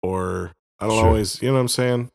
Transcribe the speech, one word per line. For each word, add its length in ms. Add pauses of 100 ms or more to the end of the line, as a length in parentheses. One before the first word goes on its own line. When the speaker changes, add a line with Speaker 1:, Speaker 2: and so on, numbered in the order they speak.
Speaker 1:
or 500 (280)
I 60
don't 100
Speaker 2:
Sure. 100
Speaker 1:
always, 360
you 60
know 60
what 60
I'm 80
saying? 460